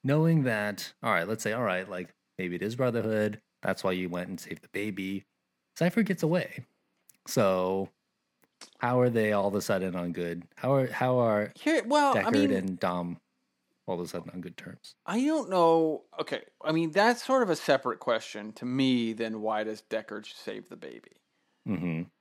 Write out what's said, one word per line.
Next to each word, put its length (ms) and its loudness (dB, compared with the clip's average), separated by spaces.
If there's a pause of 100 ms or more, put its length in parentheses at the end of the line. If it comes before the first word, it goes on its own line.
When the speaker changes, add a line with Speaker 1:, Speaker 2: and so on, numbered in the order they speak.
Speaker 1:
knowing 400 4
that, 500 -2 (100)
all 80 0
right, 160 2
let's 160 -4
say, 100 0
all 100 -2
right, 260 -2
like, 240 -10 (240)
maybe 180 -4
it 60 -6
is 140 -4
Brotherhood. 680 0 (200)
That's 220 -2
why 100 2
you 160 -2
went 200 -6
and 100 -10
saved 240 -12
the 60 -20
baby. 560 -6 (500)
Cypher 280 2
gets 200 -2
away. 420 -2 (640)
So 640 2 (880)
how 220 2
are 80 6
they 240 4
all 140 2
of 80 0
a 60 2
sudden 340 0
on 180 -4
good? 300 -6 (120)
How 200 0
are, 120 2
how 320 0
are 360 2
Speaker 2:
Here, 300 0
well, 320 4
I 60 2
Speaker 1:
Deckard 100 2
Speaker 2:
mean, 180 4
Speaker 1:
and 280 -2
Dom 400 -2 (680)
all 100 -4
of 60 -6
a 60 -6
sudden 260 -10
on 80 -10
good 160 -14
terms? 380 -18 (100)
Speaker 2:
I 200 -2
don't 240 0
know. 540 4 (160)
Okay, 220 -4 (220)
I 80 0
mean, 200 2
that's 340 4
sort 180 4
of 60 0
a 60 4
separate 440 2
question 540 -2
to 120 -10
me 480 2
than 280 -6
why 220 -2
does 180 -6
Deckard 520 -8
save 360 -12
the 80 -16
baby? 440 -18 (460)
Speaker 1:
Mm-hmm. 360 -2 (180)